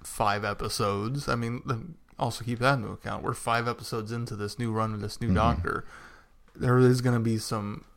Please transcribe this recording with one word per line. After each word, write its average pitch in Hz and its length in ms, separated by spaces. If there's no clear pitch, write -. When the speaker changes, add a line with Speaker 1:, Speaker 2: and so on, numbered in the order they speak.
Speaker 1:
five 104 400
episodes, 107 840
I 131 60
mean, 117 320
then 120 300
also 117 240
keep 117 160
that 131 140
into 110 160
account. 101 340
We're 123 100
five 117 320
episodes 113 460
into 117 240
this 101 240
new 120 120
run 110 220
of 104 60
this 101 200
new 120 80
Speaker 2:
Mm-hmm. 92 80
Speaker 1:
Doctor. 110 480
There 123 240
is 127 220
gonna 123 200
be 113 180
some, 104 460